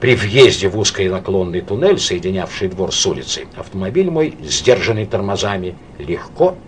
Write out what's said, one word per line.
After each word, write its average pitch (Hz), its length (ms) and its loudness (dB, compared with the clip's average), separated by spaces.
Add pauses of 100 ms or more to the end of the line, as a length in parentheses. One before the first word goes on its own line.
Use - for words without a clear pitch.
при 123 140 6
въезде 104 540 4
в 92 100 -2
узкий 98 300 0
наклонный 92 520 -2
туннель, 131 380 2
соединявший 92 680 -4
двор 87 260 -4
с - 100 0
улицей, 65 520 -4
автомобиль 107 520 -2
мой, 156 340 0
сдержанный 117 640 0
тормозами, 98 680 -4 (240)
легко 156 560 0 (140)